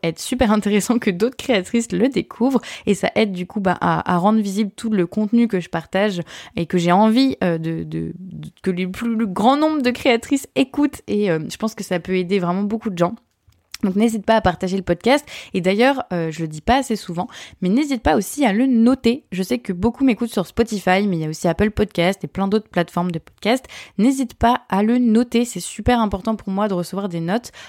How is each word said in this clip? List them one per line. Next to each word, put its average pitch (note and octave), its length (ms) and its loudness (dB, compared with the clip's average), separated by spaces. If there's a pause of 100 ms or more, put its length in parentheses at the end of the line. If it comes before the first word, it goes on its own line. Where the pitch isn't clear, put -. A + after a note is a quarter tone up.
être E3 160 -4
super B3 320 0
intéressant G#3 480 2
que A3 120 0
d'autres G3+ 260 -2
créatrices A3+ 560 -2
le F#3+ 160 2
découvrent B3+ 520 0 (260)
et G#3 80 2
ça - 200 -2
aide G#3+ 160 0
du F3+ 160 -6
coup, - 140 -8
bah, F#3 200 0
à, E3 320 0
à F3+ 40 2
rendre G#3+ 240 4
visible G3+ 340 -2
tout - 160 -6
le F#3+ 160 2
contenu G#3+ 400 2
que G3 140 -2
je E3 80 -10
partage F#3 520 -2 (360)
et E3+ 100 -2
que F#3 120 0
j'ai F3 140 2
envie, A3 520 4
euh, E3+ 140 0
de, E3 260 -6
de, E3 340 -6
de, E3+ 300 -14 (140)
que F#3+ 100 -2
les F3+ 160 -4
plus, A#3 260 -6
le A3+ 120 -2
grand G#3 300 2
nombre D#4 260 2
de B3 80 2
créatrices B3 680 0
écoutent C#4+ 500 0
et, G#3 240 0
euh, D#3+ 80 0 (100)
je - 100 -10
pense A3 180 -4
que G3+ 80 -10
ça F3+ 160 -2
peut F#3 160 -4
aider F#3 240 0
vraiment F3+ 240 0
beaucoup G#3+ 260 -4
de F3+ 80 -6
gens. F3 160 0 (720)
Donc F#3+ 120 0
n'hésite A3 300 2
pas A3+ 100 4
à A3 40 2
partager F#3 360 0
le G3 60 -4
podcast. A#3 420 2 (280)
Et G3 80 -2
d'ailleurs, A3+ 520 2
euh, E3 180 -2
je D#3 100 -10
le D#3+ 80 -4
dis D3+ 120 -12
pas B3 180 2
assez B3+ 180 -2
souvent, E3+ 320 -8 (320)
mais F3+ 80 0
n'hésite C4 340 0
pas D4 140 4
aussi B3+ 280 -2
à A3 80 4
le A3+ 140 2
noter. B3 640 4
Je F3+ 120 -4
sais A#3+ 160 -2
que A#3+ 140 -6
beaucoup A3 320 -2
m'écoutent A#3 280 0
sur F3+ 140 -2
Spotify, G3 600 0
mais F#3 100 0
il D#3+ 40 -4
y D#3 40 -4
a D#3 40 -4
aussi D#3 180 -6
Apple F#3 240 2
Podcast F#3 540 -2
et D#3+ 40 -8
plein G3 200 -4
d'autres G#3 200 -2
plateformes F3 440 -2
de D#3+ 60 -8
podcast. - 480 -4 (320)
N'hésite C4+ 360 0
pas A#3+ 340 0
à G3 140 0
le A#3 160 2
noter, A#3+ 460 2
c'est A#3+ 160 -8
super A#3 400 0
important G#3 340 -2
pour G3+ 160 -8
moi G3+ 180 0
de G3 60 -2
recevoir F#3 340 -4
des E3+ 120 -6
notes F#3 320 -4 (160)